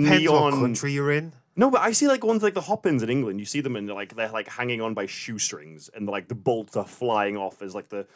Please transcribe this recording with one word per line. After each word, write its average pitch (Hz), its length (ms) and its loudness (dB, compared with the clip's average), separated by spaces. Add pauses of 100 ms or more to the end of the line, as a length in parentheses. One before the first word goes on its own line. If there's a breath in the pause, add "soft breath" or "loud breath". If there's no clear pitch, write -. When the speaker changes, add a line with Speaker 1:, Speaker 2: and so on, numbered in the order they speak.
Speaker 1:
depends 151 200 6
Speaker 2:
neon 151 200 6
Speaker 1:
what 143 120 4
country 131 400 0
you're 143 180 0
in. 160 220 -2 (220)
Speaker 2:
No, 247 140 6
but 269 120 4
I 220 100 2
see, 285 160 2
like, 262 160 2
ones 220 180 2
like 208 120 2
the 196 80 -2
Hop-Ins 160 420 0
in 113 60 -2
England. 117 300 -2
You 104 60 -8
see 143 140 -4
them 131 160 -4
and 101 120 -6
they're, 101 80 -8
like, 101 200 -10
they're, 110 160 -4
like, 110 160 -6
hanging 123 340 -4
on 113 120 -2
by 101 120 -4
shoestrings 80 880 -8
and, 107 140 -6
like, 98 220 -4
the 123 60 -6
bolts 113 420 -2
are 101 100 -2
flying 104 500 0
off 95 240 -6
as, 98 140 -10
like, 101 140 -10
the, 101 260 -8